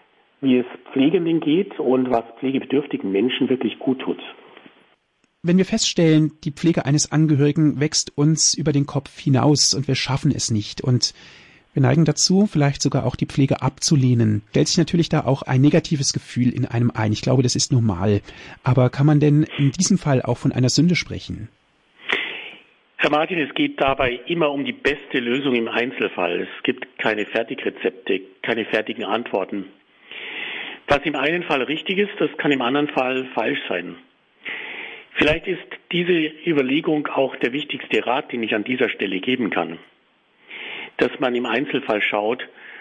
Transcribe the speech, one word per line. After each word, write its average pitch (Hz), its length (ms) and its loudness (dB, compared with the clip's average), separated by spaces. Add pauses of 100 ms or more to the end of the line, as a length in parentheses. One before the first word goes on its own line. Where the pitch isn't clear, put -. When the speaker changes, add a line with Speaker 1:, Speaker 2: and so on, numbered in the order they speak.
(420)
Speaker 1:
wie 127 160 4
es 120 80 0 (260)
Pflegenden 165 480 2
geht 165 400 0
und 127 300 2
was 117 140 0 (140)
pflegebedürftigen 135 720 -2
Menschen 120 380 0
wirklich 127 300 -2
gut 131 220 -2
tut. - 180 -6 (1200)
Speaker 2:
Wenn 175 140 4
wir 190 80 6
feststellen, 156 680 2 (120)
die 147 80 -4
Pflege 170 320 0
eines 147 260 0
Angehörigen 147 680 4
wächst - 360 -2
uns 151 380 2
über 156 180 0
den 143 140 2
Kopf - 320 -6
hinaus 135 560 4
und 131 140 -4
wir 131 60 0
schaffen 139 400 0
es - 160 -4
nicht - 320 -4
und - 320 0 (580)
wir 143 100 2
neigen 139 220 4
dazu, 185 420 2
vielleicht 143 360 0
sogar 135 220 0
auch 123 120 -2
die 151 100 -4
Pflege - 340 2
abzulehnen, 123 880 2
stellt 147 180 2
sich - 100 -2
natürlich 165 300 2
da 156 160 0
auch 135 180 0
ein 127 180 2
negatives 147 520 4
Gefühl 123 380 -2
in 123 160 -2
einem 117 280 0
ein. 107 180 0
Ich - 80 -2
glaube, 127 220 2
das 120 140 0
ist - 160 -2
normal. 104 480 2 (420)
Aber 127 280 4
kann 143 160 2
man 151 140 6
denn 151 240 4 (140)
in 139 140 2
diesem 185 260 2
Fall 135 240 0
auch - 160 -4
von - 140 0
einer 127 160 2
Sünde 165 260 2
sprechen? - 540 -8 (1600)
Speaker 1:
Herr 156 60 2
Martin, 160 280 0
es 143 160 -2
geht 143 280 0
dabei 135 360 0 (100)
immer 165 220 0
um 139 140 -4
die 123 80 -4
beste - 460 -2
Lösung 127 360 0
im 113 140 0
Einzelfall. 107 720 -2
Es - 220 -10
gibt - 240 -4 (100)
keine 107 300 -2
Fertigrezepte, - 960 -4 (180)
keine 113 240 -2
fertigen 110 400 -4
Antworten. 101 600 -4 (1200)
Was 143 160 4
im 147 100 -4
einen 156 280 -2
Fall 147 220 -2
richtig 160 340 -4
ist, 202 200 0
das 147 200 0
kann 156 120 0
im 131 120 0
anderen 143 260 0
Fall 131 460 -2
falsch 131 340 -2
sein. 87 280 -6 (1200)
Vielleicht 151 300 0
ist 185 200 -6 (260)
diese 170 400 0 (140)
Überlegung 147 640 0
auch 135 280 -2
der 123 160 -2
wichtigste 127 540 -4
Rat, 131 260 -2
den 120 100 -4
ich 110 120 -2
an 107 100 -2
dieser 127 240 0
Stelle 95 320 -4
geben 123 300 -2
kann. 82 280 -4 (1160)
Dass 127 140 2 (100)
man 127 140 0
im 123 100 0
Einzelfall 117 560 -2
schaut, 107 420 -2 (380)